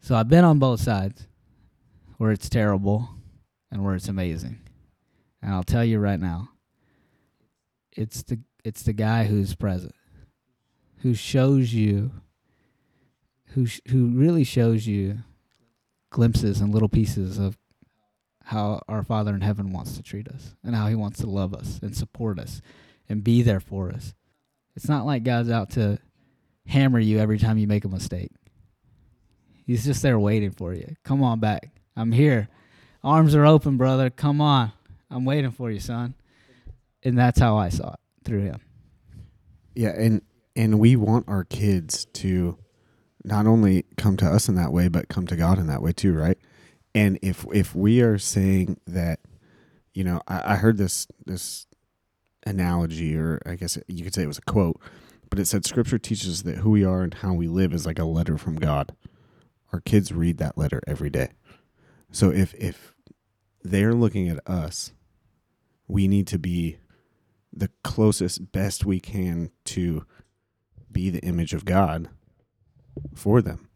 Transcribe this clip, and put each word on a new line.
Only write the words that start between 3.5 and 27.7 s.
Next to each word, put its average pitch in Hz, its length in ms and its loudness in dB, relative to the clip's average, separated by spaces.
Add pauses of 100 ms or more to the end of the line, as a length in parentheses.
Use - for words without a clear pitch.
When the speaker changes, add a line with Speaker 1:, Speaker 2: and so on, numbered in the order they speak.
Speaker 1:
and 98 140 -6
where 98 100 -2
it's 90 140 -8
amazing. 90 500 -6 (800)
And 98 120 -4
I'll 92 100 -2
tell 117 220 0
you 113 120 2
right 101 220 0
now, 90 300 -6 (1400)
it's - 300 -10
the, 117 160 -8 (260)
it's 110 180 -10
the 113 80 0
guy 110 320 2
who's 104 320 0
present, 92 400 -4 (1000)
who 127 160 0
shows 131 600 2
you, 107 380 2 (1400)
who 131 140 0
sh-, 110 220 -6
who 123 200 2
really 143 360 2
shows 113 440 2
you 101 320 -2 (920)
glimpses 113 500 2
and 101 140 0
little 110 160 4
pieces 101 500 -2
of 98 180 -2 (840)
how 107 460 -4
our 107 140 -4
Father 107 300 -2
in 98 60 -2
heaven 101 320 -2
wants - 240 -10
to - 80 -14
treat 104 240 -12
us - 260 -18 (120)
and 117 100 -4
how 107 120 0
he 110 80 0
wants 104 260 -6
to - 60 -6
love 98 260 -4
us - 280 -10
and 104 140 -8
support 110 440 -6
us - 220 -14 (460)
and 107 160 -6
be 117 180 4
there 107 200 4
for 98 280 -8
us. - 240 -12 (640)
It's - 120 -10
not 151 180 0
like 135 180 -2
God's 120 260 0
out 117 220 -2
to 104 280 0 (680)
hammer 135 340 4
you 107 200 4
every 107 180 2
time 110 200 2
you 107 100 2
make 104 180 0